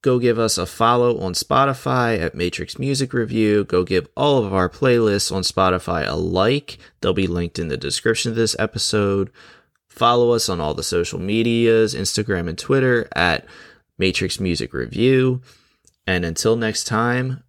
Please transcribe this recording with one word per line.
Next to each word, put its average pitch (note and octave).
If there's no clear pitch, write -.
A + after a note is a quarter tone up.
go B2+
give A#2
us A2+
a F2
follow A#2+
on F#2
Spotify B2+
at E2
Matrix E2+
Music C3+
Review. A2
Go F2+
give F2+
all C#3
of G2
our F#2
playlists A2+
on F#2
Spotify F2+
a -
like. F#2
They'll G2
be F#2+
linked F2
in E2+
the C#2
description A2
of A2+
this A2+
episode. G2+
Follow A#2+
us A#2
on F2
all D2+
the -
social F2
medias, A2+
Instagram G2
and E2
Twitter B2+
at E2+
Matrix F#2
Music E2+
Review. B2+
And F2+
until F#2+
next A2
time B2